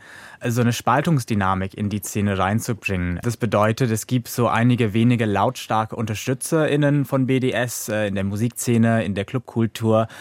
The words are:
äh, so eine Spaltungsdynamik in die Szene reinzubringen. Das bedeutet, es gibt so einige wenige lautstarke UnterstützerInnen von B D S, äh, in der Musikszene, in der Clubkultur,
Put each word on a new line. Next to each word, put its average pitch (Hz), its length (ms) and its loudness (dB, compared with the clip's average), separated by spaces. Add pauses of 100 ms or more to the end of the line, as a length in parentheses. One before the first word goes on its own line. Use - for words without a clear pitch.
(420)
äh, 123 100 -2
so 120 100 2
eine 117 120 2
Spaltungsdynamik 110 1000 0
in 104 160 -4
die 104 140 -2
Szene 101 340 -2
reinzubringen. 92 840 -2
Das 117 120 -2
bedeutet, 110 540 2
es 110 160 -4
gibt 123 220 -2
so 120 200 0
einige 113 460 2
wenige 117 320 2
lautstarke 110 720 0
UnterstützerInnen 143 1120 0
von 135 200 0
B 131 140 2
D 101 120 0
S, 117 380 -4
äh, 107 200 0
in 98 40 -4
der 98 100 -2
Musikszene, 113 800 0
in 101 120 -4
der 98 100 -4
Clubkultur, 113 840 0 (140)